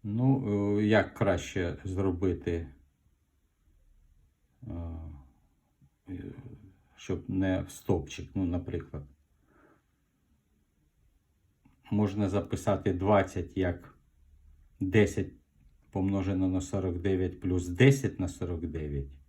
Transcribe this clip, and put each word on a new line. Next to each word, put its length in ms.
ну, 720
е, 80
як 280
краще 720
зробити, 840
е, 80
щоб 340
не 320
в 100
стовпчик, 640
ну, 100
наприклад. 580
Можна 380
записати 640
двадцять 640
як 400
десять 540
помножено 560
на 140
сорок 380
дев'ять 400
плюс 280
десять 520
на 80
сорок 400
дев'ять. 420